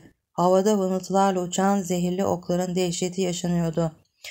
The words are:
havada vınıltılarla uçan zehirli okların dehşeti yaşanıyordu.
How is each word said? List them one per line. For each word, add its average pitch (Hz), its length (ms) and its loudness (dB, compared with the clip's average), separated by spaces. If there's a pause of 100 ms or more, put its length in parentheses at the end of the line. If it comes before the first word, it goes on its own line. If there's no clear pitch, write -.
(320)
havada 190 480 4
vınıltılarla 185 640 0
uçan 190 400 0
zehirli 180 440 -2
okların 180 500 -2
dehşeti 180 460 -2
yaşanıyordu. 170 720 -2 (400)